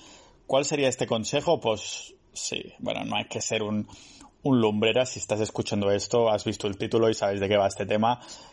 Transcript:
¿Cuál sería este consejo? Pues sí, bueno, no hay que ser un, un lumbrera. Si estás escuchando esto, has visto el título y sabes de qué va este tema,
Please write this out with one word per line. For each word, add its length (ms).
¿Cuál 180
sería 240
este 180
consejo? 540
Pues 540
sí, 280
bueno, 260
no 120
hay 100
que 140
ser 220
un, 240
un 180
lumbrera. 460
Si 120
estás 220
escuchando 500
esto, 400
has 140
visto 220
el 100
título 320
y 60
sabes 260
de 80
qué 80
va 120
este 180
tema, 340